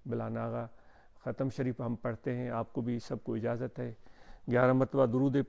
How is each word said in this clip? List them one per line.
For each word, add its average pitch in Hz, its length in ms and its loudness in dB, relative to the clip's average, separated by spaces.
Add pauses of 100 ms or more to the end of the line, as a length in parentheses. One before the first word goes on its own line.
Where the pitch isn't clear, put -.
बिला 117 200 -2
नागा। 117 420 -4 (540)
ख़त्म 131 260 -2
शरीफ 127 320 -2
हम 120 120 0
पढ़ते 120 360 -4
हैं, 123 200 -2
आपको 117 320 -2
भी, 120 180 0
सबको 117 360 -4
इजाज़त 117 420 -2
है। 120 180 -6 (520)
ग्यारह 127 260 6
मरतबा 131 320 4
दुरूद 131 420 4